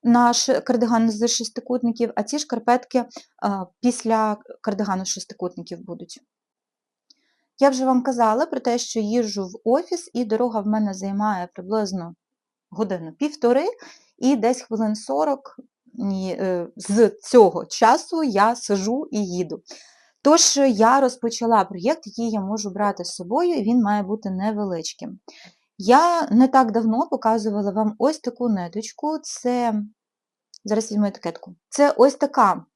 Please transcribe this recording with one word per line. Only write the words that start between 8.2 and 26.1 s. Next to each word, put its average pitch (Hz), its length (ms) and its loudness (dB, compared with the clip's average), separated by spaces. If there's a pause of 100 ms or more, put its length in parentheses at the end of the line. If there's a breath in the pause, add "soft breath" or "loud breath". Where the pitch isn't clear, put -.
про 262 140 -6
те, 240 180 -2
що - 220 -4
їжджу 208 460 -2
в 185 180 -16
офіс, 330 500 -2
і 240 100 -2
дорога 220 360 -2
в 202 60 -6
мене 214 280 -2
займає 196 600 -4
приблизно 185 600 -6 (560)
годину-півтори, 226 960 -2 (520 loud breath)
і 262 180 2
десь 240 260 0
хвилин 214 340 -4
сорок, 277 600 -4 (380)
ні, 190 460 -4
е, 180 360 -2
з 208 340 2
цього 208 560 4
часу 311 560 2
я 226 340 2
сижу 220 540 -4
і 208 160 -2
їду. 175 360 -6 (600 loud breath)
Тож 311 340 4
я 254 440 4
розпочала 233 640 0
проєкт, 208 420 -4
який 233 240 -6
я 214 100 -2
можу 202 300 -6
брати 196 340 -2
з - 100 -12
собою, 294 400 -2
і 233 80 -2
він 233 200 2
має 208 200 0
бути 208 280 -6
невеличким. 190 880 -6 (600 loud breath)
Я 302 520 4